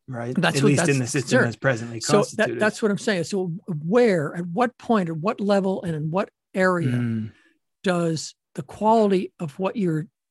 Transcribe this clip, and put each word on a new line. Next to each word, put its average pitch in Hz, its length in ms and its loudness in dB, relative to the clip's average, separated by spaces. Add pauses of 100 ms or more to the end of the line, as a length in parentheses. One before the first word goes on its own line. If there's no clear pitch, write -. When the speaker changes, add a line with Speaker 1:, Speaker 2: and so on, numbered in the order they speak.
Speaker 1:
right? 123 260 -8
Speaker 2:
That's 165 220 0
Speaker 1:
At 139 60 2
Speaker 2:
what, 214 80 6
Speaker 1:
least 165 180 4
in 139 100 2
Speaker 2:
that's 120 140 -2
Speaker 1:
the 143 80 0
system 233 200 2
Speaker 2:
sure. 160 60 4
Speaker 1:
as 113 100 -4
presently 117 440 -2
Speaker 2:
So - 120 -4
that, 208 100 6
Speaker 1:
constituted. - 380 -2
Speaker 2:
that's 214 220 0
what 208 80 2
I'm 196 80 -2
saying. 185 260 -2
So 185 280 -4 (160)
where, 175 640 2
at 175 120 -8
what 233 320 -2
point, 202 300 0
at 165 80 -6
what 190 240 -4
level, 196 440 0
and 165 100 -4
in 151 160 -4
what 185 200 -2 (240)
area 185 380 2
Speaker 1:
Mm. 113 400 -2 (500)
Speaker 2:
does 170 520 -2 (200)
the - 80 -10
quality 208 760 2
of 160 200 -8
what 190 180 -4
you're, 165 300 -2 (240)